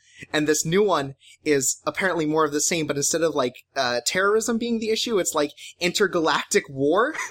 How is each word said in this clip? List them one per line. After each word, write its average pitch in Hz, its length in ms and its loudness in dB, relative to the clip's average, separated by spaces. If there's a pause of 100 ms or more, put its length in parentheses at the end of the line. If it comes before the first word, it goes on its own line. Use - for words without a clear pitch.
(340)
and 151 120 0
this 147 200 0
new 175 180 2
one 147 300 0 (320)
is 143 400 0
apparently 165 400 -2
more 156 180 2
of 151 80 0
the 147 80 -2
same, 160 280 -2
but 139 100 -2
instead 156 240 0
of, 160 140 0
like, 127 180 0 (200)
uh, 123 320 0
terrorism 214 520 2
being 233 220 -2
the 220 100 -4
issue, 220 280 0
it's, 170 160 0
like, 151 180 0 (280)
intergalactic 175 880 0
war 165 480 2 (160)